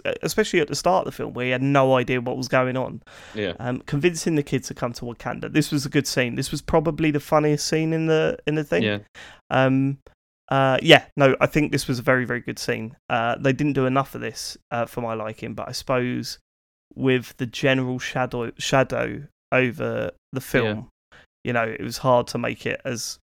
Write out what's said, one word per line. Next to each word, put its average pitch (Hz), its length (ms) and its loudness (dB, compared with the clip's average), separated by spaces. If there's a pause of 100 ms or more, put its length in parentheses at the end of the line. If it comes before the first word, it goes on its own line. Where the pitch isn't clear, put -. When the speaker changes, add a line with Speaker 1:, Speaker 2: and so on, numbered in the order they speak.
Speaker 1:
uh, - 80 -2 (100)
especially 190 380 2
at - 80 2
the - 80 -4
start 180 300 2
of - 60 -4
the - 40 -18
film, 117 180 -6
where 123 120 -4
he 127 40 0
had 127 120 0
no 135 340 6
idea 127 240 2
what 123 160 -4
was 127 100 -4
going 127 300 2
on. - 260 -6 (320)
Speaker 2:
Yeah. 101 240 -2
Speaker 1:
Um, 123 280 -4
convincing 165 500 0
the 143 80 4
kid 131 200 -2
to - 100 -12
come 123 200 -4
to - 100 -12
Wakanda. 117 480 -8
This - 200 2
was 143 120 0
a 143 40 -8
good 143 180 2
scene. 120 300 0
This 135 160 -4
was 156 100 -6
probably 160 480 2
the 147 100 0
funniest 151 460 2
scene 160 260 0
in 160 140 0
the, 160 400 2
in 151 80 0
the 151 100 0
thing. 156 200 0
Speaker 2:
Yeah. 104 140 0 (520)
Speaker 1:
Um, 135 480 4 (500)
uh, 135 340 2
yeah, 147 240 4 (100)
no, 135 240 6
I 143 60 6
think 151 260 0
this 139 160 -2
was 127 100 -2
a 120 40 -8
very, 127 220 2
very 120 160 -4
good 117 180 -8
scene. 113 380 -6 (120)
Uh, 117 280 0
they 135 160 2
didn't 143 200 0
do 131 140 0
enough 135 280 0
of 117 60 -10
this, - 360 -10 (140)
uh, 117 160 -2
for - 140 -8
my 113 140 -4
liking, 113 400 -8
but 107 140 -8
I - 40 -10
suppose 123 640 -4 (560)
with 127 440 0
the 135 80 -2
general 127 520 0
shadow, 127 600 -4
shadow 120 640 0 (260)
over 117 600 0 (220)
the 127 80 -6
Speaker 2:
Yeah. - 0 -
Speaker 1:
film, 110 480 0 (560)
you 123 80 -2
know, 117 120 2
it 110 180 -6
was 120 160 -6
hard 123 300 4
to - 100 -6
make 117 260 -4
it - 200 -4
as - 440 -6